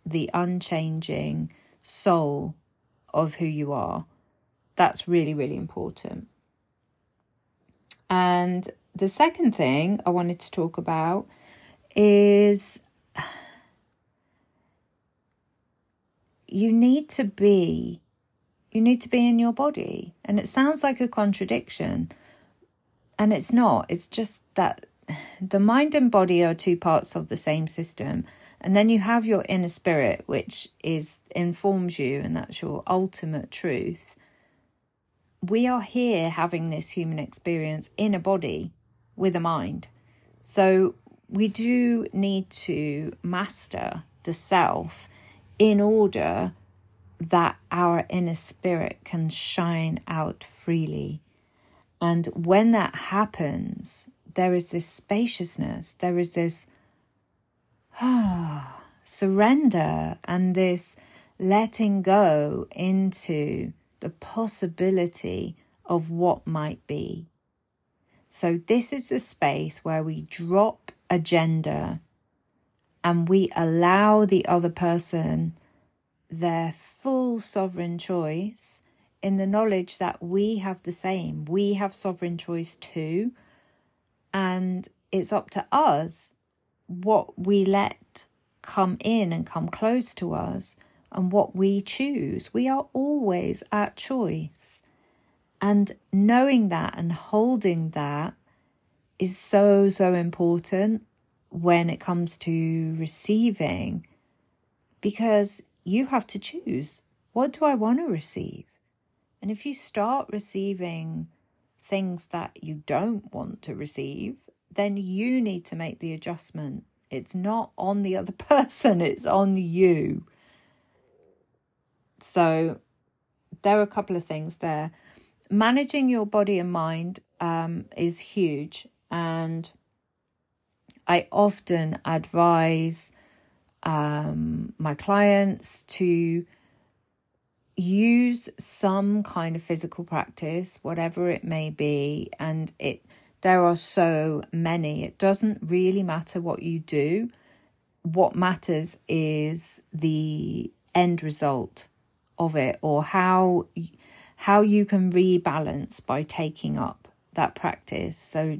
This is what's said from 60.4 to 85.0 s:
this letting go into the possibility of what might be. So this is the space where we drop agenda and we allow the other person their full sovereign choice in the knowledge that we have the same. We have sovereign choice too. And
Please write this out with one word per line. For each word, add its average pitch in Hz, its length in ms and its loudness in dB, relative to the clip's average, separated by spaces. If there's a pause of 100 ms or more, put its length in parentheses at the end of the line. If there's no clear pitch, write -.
this 180 400 0 (440)
letting 202 640 2
go 165 680 4
into 185 1040 -2 (260)
the - 100 -8
possibility 185 1500 -4 (300)
of 165 240 -2
what 170 360 0
might 151 420 -6
be. 165 400 -8 (1040)
So 170 360 0
this 240 260 2
is 277 180 -8
the 254 100 -2
space 156 640 -4
where 156 180 -2
we 156 200 -6
drop 175 680 0 (180)
agenda 160 920 0 (1000)
and 170 260 2
we 190 260 4
allow 180 720 4
the 190 220 2
other 175 220 2
person 165 840 -2 (760)
their 165 440 -2
full 254 640 -4
sovereign 175 580 -6
choice 170 840 -6 (400)
in 196 140 0
the 196 100 0
knowledge 196 540 0
that - 220 -4
we 202 360 0
have 190 260 -6
the 180 80 -8
same. 165 540 -6
We 202 300 0
have 196 180 -4
sovereign 175 440 -6
choice 165 400 -8
too. 170 560 -4 (1000)
And 185 540 -2 (240)